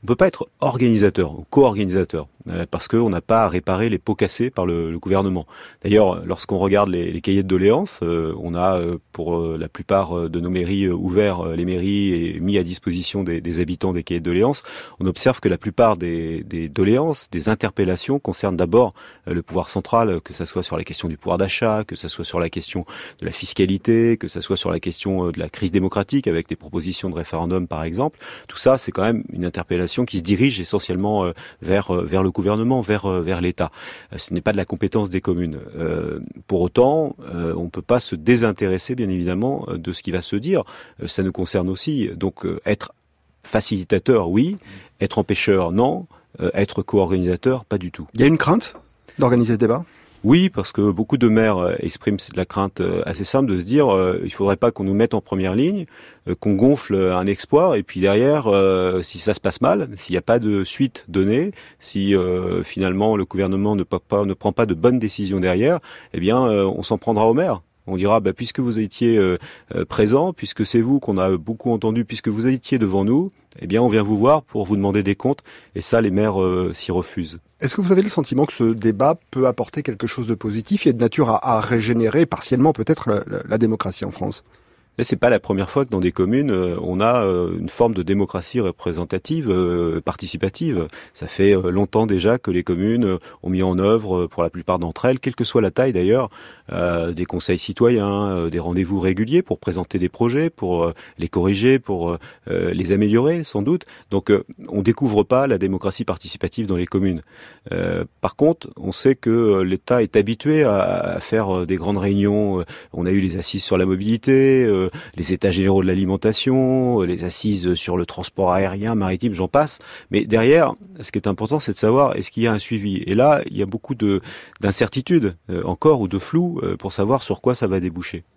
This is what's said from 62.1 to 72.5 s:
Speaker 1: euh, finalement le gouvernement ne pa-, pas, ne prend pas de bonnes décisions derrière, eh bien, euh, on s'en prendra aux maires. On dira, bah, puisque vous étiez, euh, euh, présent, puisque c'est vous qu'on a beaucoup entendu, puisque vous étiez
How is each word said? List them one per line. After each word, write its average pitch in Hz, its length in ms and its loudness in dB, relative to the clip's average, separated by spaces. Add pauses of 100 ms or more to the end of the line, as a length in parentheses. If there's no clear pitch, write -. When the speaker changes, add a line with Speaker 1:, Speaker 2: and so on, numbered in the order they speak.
Speaker 1:
euh, 90 480 0
finalement 95 500 0
le 98 120 0
gouvernement 98 500 -2
ne 95 80 -2
pa-, 90 160 -4
pas, 104 240 0
ne 95 100 -2
prend - 160 -2
pas 117 160 0
de 98 80 0
bonnes 123 240 2
décisions 98 400 -4
derrière, 95 400 2 (340)
eh 85 60 -6
bien, 117 300 2
euh, 104 160 4
on - 180 -2
s'en 107 160 -2
prendra 110 320 4
aux 113 40 4
maires. 143 280 0 (240)
On 95 100 -4
dira, 104 240 4
bah, 95 140 0
puisque - 240 -8
vous 120 220 -2
étiez, 113 360 0
euh, 92 220 4 (360)
euh, 87 100 -2
présent, 135 500 2
puisque - 320 -6
c'est 120 140 2
vous 131 180 2
qu'on 107 180 -2
a 92 200 2
beaucoup 110 340 -6
entendu, 113 340 0
puisque - 240 -8
vous 110 200 -2
étiez 131 300 -2